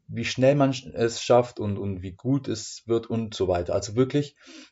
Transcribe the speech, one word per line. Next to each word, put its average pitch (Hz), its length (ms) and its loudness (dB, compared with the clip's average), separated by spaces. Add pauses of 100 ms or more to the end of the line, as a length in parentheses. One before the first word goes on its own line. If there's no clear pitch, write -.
wie 113 180 -6
schnell 135 300 4
man 135 180 4
sch-, - 200 -12
es 117 280 -2
schafft 123 400 4
und, 101 160 -2
und 98 240 -6
wie 95 100 -8
gut 135 380 -2
es - 360 -8
wird 113 220 0
und 113 260 -4
so 95 140 -2
weiter. 87 280 0
Also 104 200 -4
wirklich, 135 400 0 (360)